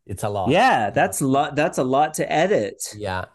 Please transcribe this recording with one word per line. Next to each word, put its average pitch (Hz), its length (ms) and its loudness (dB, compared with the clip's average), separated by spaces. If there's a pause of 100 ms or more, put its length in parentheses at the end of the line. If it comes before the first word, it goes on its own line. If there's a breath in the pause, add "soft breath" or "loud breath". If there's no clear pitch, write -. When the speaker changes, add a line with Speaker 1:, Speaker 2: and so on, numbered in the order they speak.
Speaker 1:
It's 101 200 -10
a 110 40 0
lot. 104 220 -2
Speaker 2:
Yeah, 165 400 4
Speaker 1:
Yeah. - 0 -
Speaker 2:
that's 151 320 0
a 143 40 0
lot. 139 300 2
That's 156 220 0
a 143 60 2
lot 143 300 2
to - 160 -4
edit. 156 520 0 (140)
Speaker 1:
Yeah, 92 380 -6